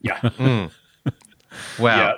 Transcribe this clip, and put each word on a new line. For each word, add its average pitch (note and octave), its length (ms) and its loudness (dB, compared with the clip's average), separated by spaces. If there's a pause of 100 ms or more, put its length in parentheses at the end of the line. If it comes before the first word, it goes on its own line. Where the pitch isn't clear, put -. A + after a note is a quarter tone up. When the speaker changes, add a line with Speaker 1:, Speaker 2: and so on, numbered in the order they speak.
Speaker 1:
Yeah. G2+ 180 -4
Speaker 2:
Mm. A#2 520 0 (1040)
Wow. A2+ 200 4
Speaker 1:
Yeah, G2+ 200 2